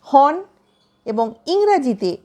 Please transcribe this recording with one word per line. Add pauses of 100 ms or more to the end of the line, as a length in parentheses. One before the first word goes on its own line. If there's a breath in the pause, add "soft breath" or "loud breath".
হন, (720)
এবং (200)
ইংরাজিতে (140)